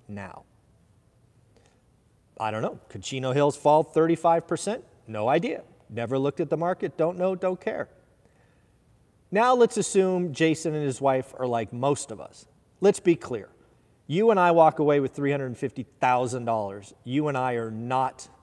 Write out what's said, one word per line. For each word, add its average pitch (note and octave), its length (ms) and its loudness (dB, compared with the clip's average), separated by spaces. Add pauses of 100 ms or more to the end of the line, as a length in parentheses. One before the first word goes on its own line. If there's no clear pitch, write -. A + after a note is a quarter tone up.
now. G2+ 360 -14 (1900)
I A2 120 -4
don't A2 120 -4
know. G3+ 260 -8
Could G2 160 -16
Chino C3 260 -6
Hills C#3+ 260 2
fall D3+ 280 4
thirty-five E3 640 2
percent? G3+ 340 -6 (240)
No A2 220 -4
idea. E3 340 0 (260)
Never A#2 300 -4
looked C#3 220 -2
at D#3 100 -6
the D#3+ 60 0
market. F3 400 -4
Don't F3 220 -2
know. F#3 180 -2
Don't F#3 240 -4
care. - 280 -8 (1400)
Now A#3+ 240 4
let's A#3+ 220 4
assume F#3 560 0
Jason D#3+ 420 0
and D3+ 100 -4
his C3+ 160 -4
wife C3 380 0
are B2+ 80 -2
like A#2 260 -4
most C3 380 -2
of G#2 100 -14
us. - 260 -20 (340)
Let's G3 200 4
be E3+ 140 4
clear. A#2 340 -8 (600)
You G3+ 220 4
and G3 100 4
I F3 100 6
walk D#3+ 300 6
away D3 180 4
with C3+ 140 -2
three C#3+ 180 -2
hundred C3 260 -4
fifty C3 300 -8 (140)
thousand B2+ 460 0
dollars. G#2 480 -4 (100)
You C#3+ 240 -2
and C3+ 100 -2
I B2+ 160 -2
are A2+ 160 -4
not A#2+ 580 -4 (140)